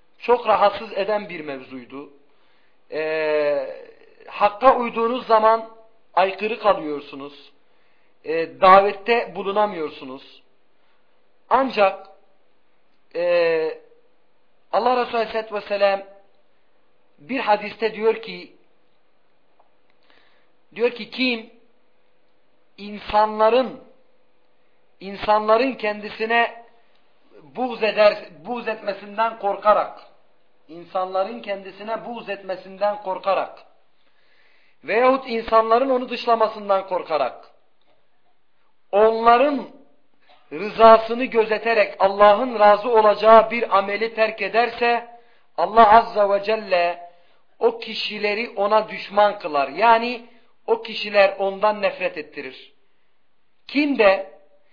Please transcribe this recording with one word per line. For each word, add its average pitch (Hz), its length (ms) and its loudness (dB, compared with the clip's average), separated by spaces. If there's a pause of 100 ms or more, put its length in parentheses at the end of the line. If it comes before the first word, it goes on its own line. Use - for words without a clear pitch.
(180)
Çok 240 280 0
rahatsız 202 460 0
eden 202 360 -4
bir 170 120 -12
mevzuydu. 131 720 -14 (800)
Ee, 151 840 -2 (500)
hakka 247 500 2
uyduğunuz 233 500 -4
zaman 220 440 2 (440)
aykırı 196 440 -2
kalıyorsunuz. 147 960 -6 (720)
Ee, 156 360 -6
davette 196 760 4
bulunamıyorsunuz. 185 1080 -6 (1080)
Ancak, 214 560 0 (1080)
e, 165 640 0 (920)
Allah 247 240 2
Resulü 240 200 -4
Aleyhisselatü 220 380 -6
Vesselam 202 480 -2 (1160)
bir 226 200 -8
hadiste 208 560 -2
diyor 220 280 -2
ki, 180 340 -16 (2250)
diyor 233 160 0
ki - 200 -14
kim 240 400 -4 (1300)
insanların, 214 1040 0 (1200)
insanların 214 720 0
kendisine 214 920 -4 (800)
buğz 233 400 -6
eder, 208 360 2 (260)
buğz 226 240 -8
etmesinden 214 720 -6
korkarak, 202 640 0 (680)
insanların 190 720 -6
kendisine 202 640 -10
buğz 226 220 -14
etmesinden 196 760 -6
korkarak 185 600 -4 (1200)
veyahut 254 440 0
insanların 226 640 0
onu 254 180 -2
dışlamasından 214 800 -2
korkarak, 151 640 -6 (1400)
onların 233 760 4 (840)
rızasını 220 720 4
gözeterek 220 720 0
Allah'ın 208 600 4
razı 208 320 4
olacağı 214 600 6
bir 220 280 -2
ameli 202 360 -4
terk 214 280 -2
ederse 233 760 -2 (380)
Allah 202 360 6
Azza 208 380 4
ve 196 120 0
Celle 185 680 -2 (500)
o 226 200 0
kişileri 208 800 -6
ona 214 320 2
düşman 202 500 0
kılar. 143 300 -2
Yani 233 580 2 (400)
o 226 160 -2
kişiler 208 560 0
ondan 196 440 -2
nefret 180 360 -4
ettirir. - 560 -16 (920)
Kim 277 320 -2
de 196 400 2 (340)